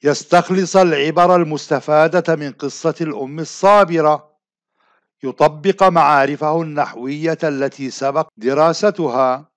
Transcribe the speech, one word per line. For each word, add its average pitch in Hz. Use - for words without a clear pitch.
يستخلص 175
العبر 175
المستفادة 156
من 147
قصة 143
الأم 143
الصابرة، 165
يطبق 151
معارفه 151
النحوية 147
التي 139
سبق 139
دراستها. 139